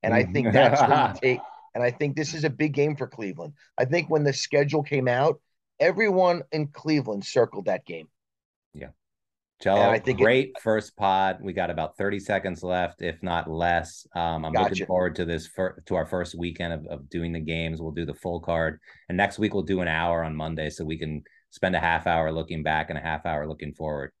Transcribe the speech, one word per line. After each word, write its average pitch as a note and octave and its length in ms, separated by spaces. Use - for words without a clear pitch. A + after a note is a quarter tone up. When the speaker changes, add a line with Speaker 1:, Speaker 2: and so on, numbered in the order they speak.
Speaker 1:
And A2+ 120
I A#2+ 100
Speaker 2:
Mm-hmm. F2+ 100
Speaker 1:
think A2+ 200
that's C#3+ 280
where C3+ 160
Speaker 2:
<laughs> B2+ 120
Speaker 1:
you - 120
take, B2+ 180
and A#2+ 80
I B2 80
think C#3 240
this D#3 180
is D#3 120
a D#3 40
big D3 240
game C#3+ 220
for C3+ 100
Cleveland. F2+ 480
I B2 80
think D#3 240
when D#3 140
the C#3+ 100
schedule D3 480
came C3+ 280
out, C3+ 320
everyone F3+ 640
in D3+ 160
Cleveland B2+ 560
circled G#2+ 400
that F#2 200
game. E2 220
Speaker 2:
Joe, F#2+ 140
Speaker 1:
And G2+ 160
I A2+ 80
think A2 220
it - 20
Speaker 2:
great C3 380
first A2 340
pod. F#2+ 460
We F#2+ 100
got F2 180
about D#2+ 280
thirty G2+ 220
seconds F#2 440
left, F2+ 380
if E2 200
not E2+ 280
less. E2 680
Um, E2 300
I'm D#2+ 80
looking G#2 160
Speaker 1:
Gotcha. F#2+ 160
Speaker 2:
forward F2+ 320
to F2+ 80
this E2 220
fir-, F#2 400
to F#2 80
our E2 100
first F2 280
weekend E2+ 380
of, D#2+ 160
of C#2 220
doing E2+ 240
the E2 80
games. E2 400
We'll D#2+ 100
do E2 140
the D#2+ 80
full E2+ 260
card. E2 400
And F#2 80
next G2+ 200
week G#2 160
we'll G2 100
do F#2 180
an E2+ 80
hour E2 340
on D#2 100
Monday, D#2 360
so D#2+ 160
we D#2+ 120
can D#2 260
spend F#2 240
a D#2+ 40
half E2+ 280
hour E2 240
looking D#2+ 320
back D#2 260
and D#2 80
a C#2+ 40
half D#2 240
hour D2+ 220
looking D2 260
forward. D2+ 460